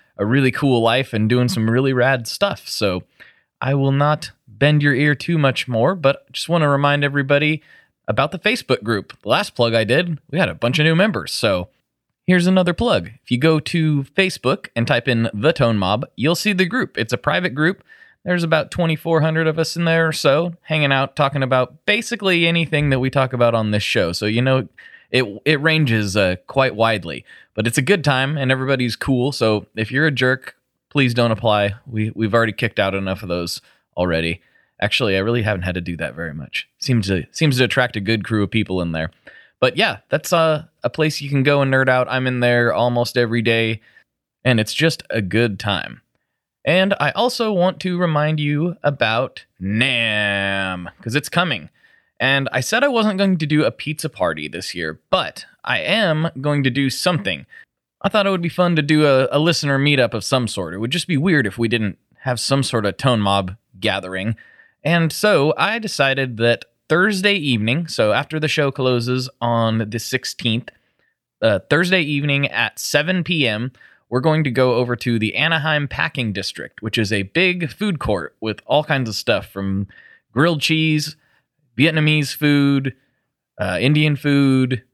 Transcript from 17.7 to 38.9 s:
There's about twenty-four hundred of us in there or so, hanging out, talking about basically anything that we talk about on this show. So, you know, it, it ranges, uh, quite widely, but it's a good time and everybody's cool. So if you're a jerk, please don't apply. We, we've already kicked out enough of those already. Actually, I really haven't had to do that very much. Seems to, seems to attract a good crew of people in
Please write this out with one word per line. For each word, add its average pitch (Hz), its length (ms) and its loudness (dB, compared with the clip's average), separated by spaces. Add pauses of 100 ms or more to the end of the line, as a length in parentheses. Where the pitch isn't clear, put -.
There's 180 180 -2
about 160 300 0
twenty-four 165 500 0
hundred 160 240 0
of 156 120 0
us 160 180 -4
in 170 100 -2
there 165 220 2
or 156 40 -2
so, 160 400 2 (100)
hanging 151 300 0
out, 135 240 0
talking 139 260 0
about 127 440 -2
basically 202 600 0
anything 156 440 0
that 135 80 2
we 131 100 0
talk 131 240 0
about 120 220 4
on 110 160 0
this 104 140 0
show. 90 280 0
So, 104 140 -4
you 113 160 2
know, 131 260 2 (420)
it, 127 140 2 (220)
it 147 160 2
ranges, 117 520 2
uh, 92 220 2 (100)
quite 131 280 0
widely, 98 500 -2 (300)
but 110 120 -2
it's 120 120 0
a 139 40 2
good 160 220 2
time 139 320 0
and 131 140 0
everybody's 131 460 0
cool. 131 360 0
So 107 340 0 (100)
if 107 140 -4
you're 147 180 0
a - 20 2
jerk, 127 460 -2 (340)
please 127 240 2
don't 117 160 2
apply. 104 460 0 (100)
We, 110 280 -4
we've 110 200 0
already 113 180 2
kicked 110 280 -2
out 98 120 2
enough 95 300 -4
of 90 80 -10
those 87 320 -4 (340)
already. 85 460 -2 (400)
Actually, 101 340 0
I 95 40 2
really 117 220 0
haven't 98 200 -2
had 90 140 -4
to 90 40 -4
do 85 160 -8
that 76 180 -8
very 80 200 -8
much. - 340 -10 (120)
Seems 117 260 0
to, 92 240 0
seems 147 280 0
to 127 60 4
attract 123 320 0
a 107 40 -4
good 104 240 -2
crew 107 180 0
of 98 80 -2
people 92 320 -2
in 85 100 -4